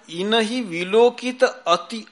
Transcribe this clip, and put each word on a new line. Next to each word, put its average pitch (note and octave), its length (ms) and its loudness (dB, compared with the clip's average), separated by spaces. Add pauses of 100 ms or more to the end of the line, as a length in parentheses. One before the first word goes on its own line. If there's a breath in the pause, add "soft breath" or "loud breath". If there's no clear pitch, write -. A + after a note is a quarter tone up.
(100)
"इन F#3+ 240 -4
ही A3+ 260 0
विलोकित A3+ 840 0
अति F3 680 -2